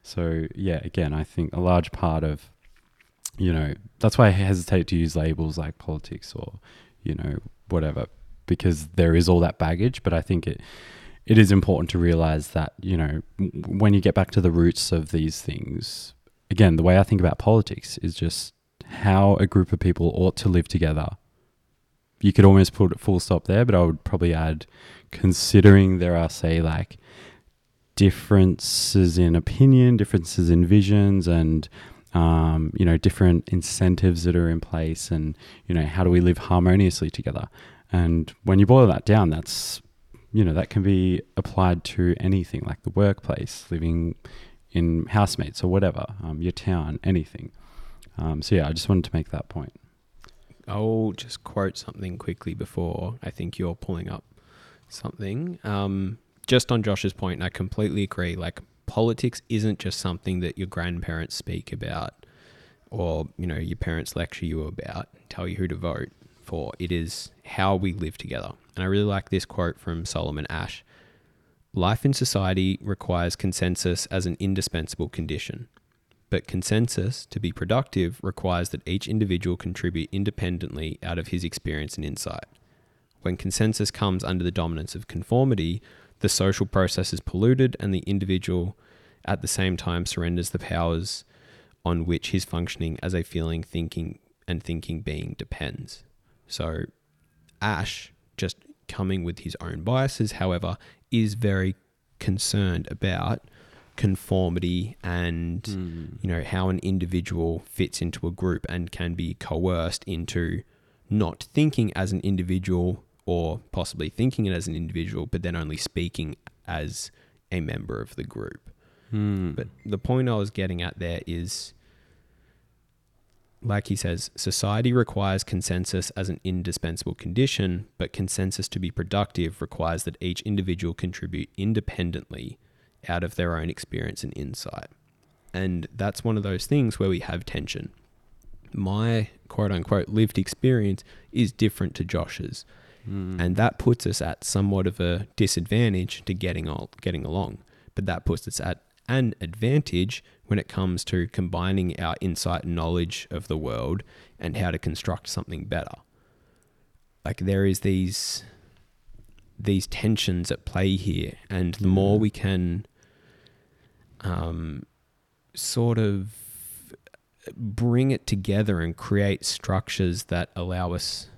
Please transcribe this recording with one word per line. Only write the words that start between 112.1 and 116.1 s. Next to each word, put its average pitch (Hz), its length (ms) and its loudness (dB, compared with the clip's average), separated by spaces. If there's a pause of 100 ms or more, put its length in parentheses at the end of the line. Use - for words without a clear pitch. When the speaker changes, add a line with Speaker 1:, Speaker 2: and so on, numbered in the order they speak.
Speaker 2:
an 92 100 -2
individual 92 800 0 (220)
or 85 340 -2 (120)
possibly 80 380 -6
thinking 117 360 -2
it 95 80 -2
as 85 140 -4
an 80 80 -6
individual, 82 500 -6
but 87 160 -6
then 87 140 -6
only 78 220 -6
speaking 85 580 -8 (300)